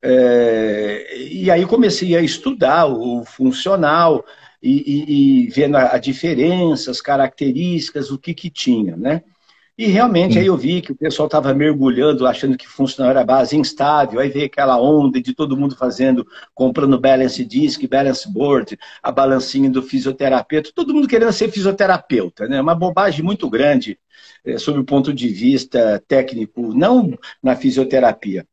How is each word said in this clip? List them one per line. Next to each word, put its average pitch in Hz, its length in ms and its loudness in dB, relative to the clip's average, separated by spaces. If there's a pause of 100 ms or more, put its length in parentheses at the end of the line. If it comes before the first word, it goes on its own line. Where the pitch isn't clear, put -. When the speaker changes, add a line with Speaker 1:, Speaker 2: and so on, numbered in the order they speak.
Speaker 1:
É, 117 1160 0
e 170 320 -4
aí 180 160 2
comecei 190 500 2
a 170 60 2
estudar 160 640 0
o 120 380 -4
funcional 147 1000 0 (380)
e, 127 80 -2
e, 143 760 2
e - 40 -6
vendo 139 280 0
a, 131 180 2
a 123 40 2
diferença, 151 920 -2
as 123 120 -8
características, 139 1080 -2
o 135 80 -8
que - 140 -10
que 170 160 -12
tinha, 110 480 -2
né? 139 260 -4 (540)
E 220 100 -4
realmente 190 480 2
Speaker 2:
Sim. - 60 4
Speaker 1:
aí 190 60 2
eu 185 120 2
vi 170 240 -2
que - 100 -12
o 131 40 -10
pessoal 151 300 -4
tava 139 280 0
mergulhando, 135 720 2
achando 127 300 0
que - 120 -14
funcional 131 420 -2
era 131 140 2
base 131 320 2
instável, 139 640 0
aí 139 80 0
veio 139 160 -4
aquela 135 340 0
onda 135 440 2
de 127 100 -8
todo 139 240 -4
mundo 139 180 -2
fazendo, 127 520 -2 (280)
comprando 131 460 0
balance 131 440 2
disc, 127 420 -2
balance 127 440 -2
board, 120 480 -2 (240)
a - 80 -6
balancinha 135 600 0
do 127 120 -2
fisioterapeuta, 131 920 -2
todo 320 180 -4
mundo 294 160 2
querendo 226 240 2
ser 226 180 -2
fisioterapeuta, 160 960 -2
né? 135 140 -2
Uma 160 140 2
bobagem 175 500 0
muito 196 240 -2
grande, 135 500 0 (460)
eh, 120 140 -6
sob 147 200 -4
o 131 60 -2
ponto 139 300 0
de 120 140 -4
vista 113 800 0
técnico, 120 680 -2
não 196 440 2 (240)
na 127 140 0
fisioterapia. 123 960 0